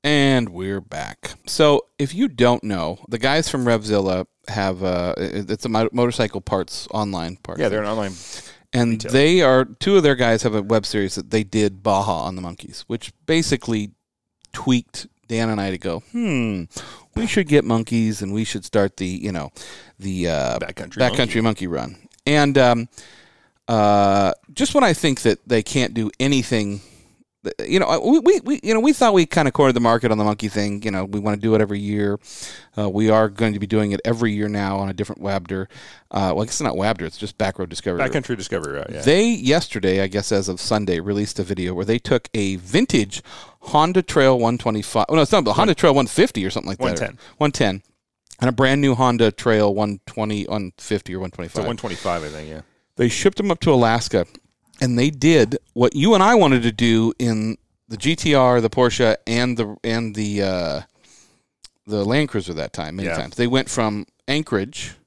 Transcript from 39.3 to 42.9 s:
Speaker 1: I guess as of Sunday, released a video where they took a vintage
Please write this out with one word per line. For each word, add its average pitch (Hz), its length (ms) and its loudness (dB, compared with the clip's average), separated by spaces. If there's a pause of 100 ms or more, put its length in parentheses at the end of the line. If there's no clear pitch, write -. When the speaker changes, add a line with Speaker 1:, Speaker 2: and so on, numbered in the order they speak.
Speaker 1:
I 98 60 0
guess 98 240 -4
as 98 160 0
of 90 140 -6
Sunday, 95 400 -2
released 101 380 -4
a 98 40 -4
video 90 300 -4
where 90 120 -4
they 113 140 0
took - 340 -2
a 98 240 -2
vintage 104 640 0 (380)